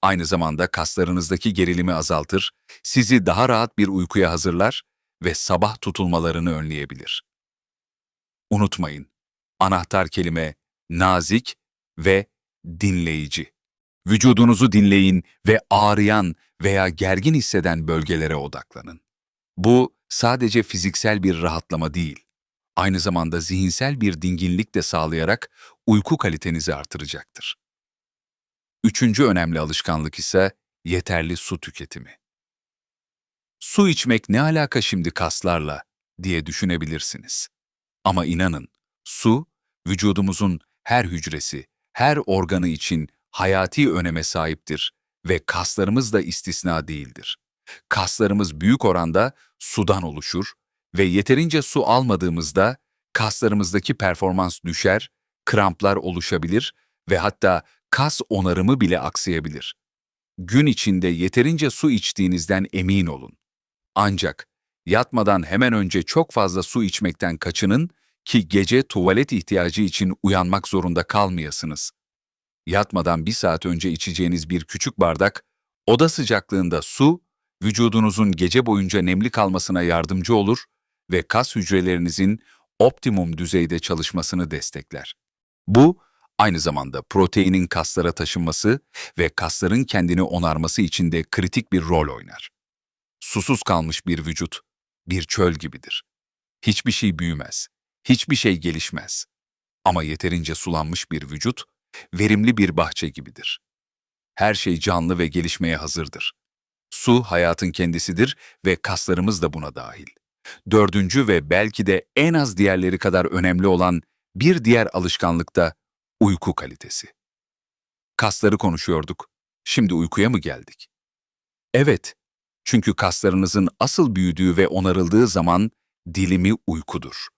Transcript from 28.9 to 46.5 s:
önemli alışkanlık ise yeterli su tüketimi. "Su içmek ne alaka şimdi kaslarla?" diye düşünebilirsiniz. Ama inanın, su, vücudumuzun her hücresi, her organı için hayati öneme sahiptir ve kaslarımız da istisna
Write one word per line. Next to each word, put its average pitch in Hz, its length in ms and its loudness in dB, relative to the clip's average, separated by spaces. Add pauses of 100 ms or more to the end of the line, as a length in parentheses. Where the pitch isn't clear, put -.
önemli 85 360 0
alışkanlık 78 580 -6
ise 95 380 0 (280)
yeterli 85 520 -4
su - 240 -8
tüketimi. - 580 -18 (1400)
"Su - 280 2
içmek 123 400 0
ne 104 120 2
alaka 151 400 0
şimdi 90 300 -2
kaslarla?" 80 720 -4 (400)
diye 85 240 -2
düşünebilirsiniz. 80 1040 -6 (560)
Ama 90 220 0
inanın, 82 420 -2 (360)
su, 120 420 0 (420)
vücudumuzun 95 720 0 (240)
her 120 200 2
hücresi, 78 640 -8 (260)
her 147 340 0
organı 92 420 0
için 80 400 -4 (220)
hayati 95 600 0
öneme 85 300 -2
sahiptir 78 720 -6 (360)
ve 87 180 0
kaslarımız 104 680 -2
da 107 80 2
istisna 85 680 -6